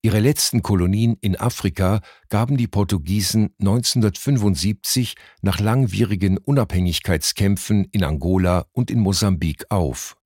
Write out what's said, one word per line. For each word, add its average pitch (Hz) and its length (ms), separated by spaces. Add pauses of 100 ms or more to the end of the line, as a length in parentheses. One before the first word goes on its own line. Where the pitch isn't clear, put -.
Ihre 110 180
letzten 123 420
Kolonien 101 600
in 98 140
Afrika 98 640 (280)
gaben 123 280
die 117 100
Portugiesen 101 880
neunzehnhundertfünfundsiebzig 107 1600 (260)
nach 92 180
langwierigen 101 800
Unabhängigkeitskämpfen 98 1500
in 95 180
Angola 90 680
und - 200
in 120 80
Mosambik 92 720
auf. 82 540